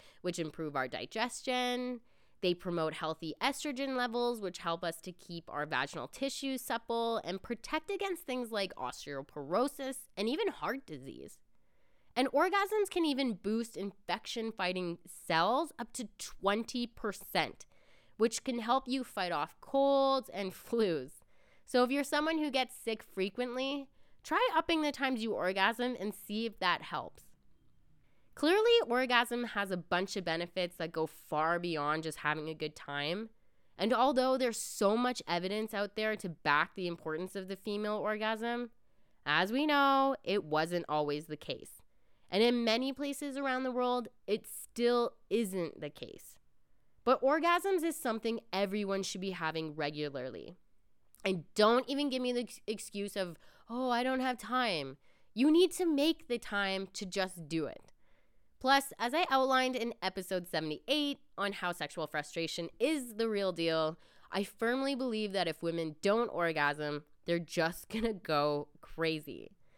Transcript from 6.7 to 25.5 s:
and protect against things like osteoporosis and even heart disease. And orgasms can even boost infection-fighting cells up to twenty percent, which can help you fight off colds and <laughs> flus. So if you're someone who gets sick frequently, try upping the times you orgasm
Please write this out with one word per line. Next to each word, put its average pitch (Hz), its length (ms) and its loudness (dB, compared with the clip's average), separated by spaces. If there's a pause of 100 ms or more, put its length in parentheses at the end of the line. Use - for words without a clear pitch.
and 190 180 -6
protect - 480 -6
against 381 320 -4
things 247 280 -6
like 202 240 -2
osteoporosis 147 1400 -4
and 208 140 0
even 381 180 0
heart 247 400 -4
disease. 131 520 -12 (760)
And 262 140 2
orgasms 392 600 4
can 339 160 2
even 269 280 2
boost 226 440 -2
infection-fighting 185 1300 -4
cells 214 720 2
up 240 160 -8
to 226 140 -8 (100)
twenty 226 680 -2
percent, - 800 -2 (500)
which 226 260 2
can 240 140 -2
help 240 300 2
you 262 160 -2
fight 185 280 -4
off 156 300 -2
colds 269 680 4
and 190 240 -4
<laughs> - 180 -10
flus. 170 400 2 (520)
So 247 200 4
if 247 80 2
you're 285 120 2
someone 311 360 2
who 302 100 0
gets 254 260 -2
sick 226 280 -6
frequently, 247 840 -4 (360)
try 381 320 2
upping 320 260 2
the 294 100 2
times 262 300 0
you 220 120 0
orgasm 196 680 2